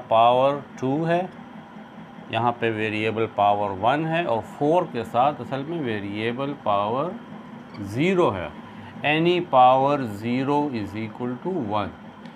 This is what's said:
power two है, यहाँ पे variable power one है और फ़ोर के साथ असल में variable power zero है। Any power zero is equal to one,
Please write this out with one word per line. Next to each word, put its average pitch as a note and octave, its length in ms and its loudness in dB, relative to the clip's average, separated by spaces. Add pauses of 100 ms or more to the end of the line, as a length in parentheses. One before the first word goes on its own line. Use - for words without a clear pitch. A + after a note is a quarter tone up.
(100)
power B2+ 520 6 (180)
two C3 120 0 (120)
है, E3+ 160 2 (1120)
यहाँ A#2 280 0
पे A#2 100 0
variable A2 560 0 (100)
power G2+ 340 4 (100)
one C#3 260 2
है E3 200 -2
और A2+ 140 0 (100)
फ़ोर D#3+ 420 2
के A#2 120 -4
साथ B2+ 360 2
असल C3+ 240 -6
में E3+ 160 -6
variable A#2 760 -4 (100)
power A2 500 0 (760)
zero E3 380 2
है। F2 200 -4 (560)
Any E3 320 4 (120)
power C3+ 460 8 (200)
zero C3 440 0 (140)
is G2+ 240 -4
equal B2 460 -6
to F#3 140 -4 (120)
one, G2+ 240 -2 (420)